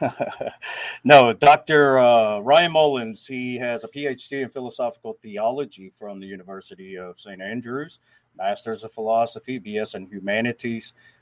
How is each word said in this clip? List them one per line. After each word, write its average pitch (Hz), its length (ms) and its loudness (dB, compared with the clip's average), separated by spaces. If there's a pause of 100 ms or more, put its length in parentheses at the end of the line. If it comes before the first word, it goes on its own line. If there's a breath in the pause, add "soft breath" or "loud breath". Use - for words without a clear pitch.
<laughs> - 1040 -8
no, 139 300 8
Doctor, 147 640 4
uh, 113 400 4
Ryan 160 340 4
Mullins, 131 540 0
he 123 320 -8
has 120 260 -6
a 110 40 -14
P 143 180 -10
H 127 240 -8
D 139 100 -6
in 123 80 -4
philosophical 120 720 -8
theology 107 760 -6
from 101 200 -14
the 95 80 -14
University 95 680 -16
of 90 240 -14
Saint 95 220 -16
Andrews, 120 560 -8 (360)
Masters 101 480 -6
of 110 120 -16
Philosophy, 113 640 -2
B 104 180 -10
S 107 180 -4
in 95 120 -12
Humanities. 110 880 -4 (280 soft breath)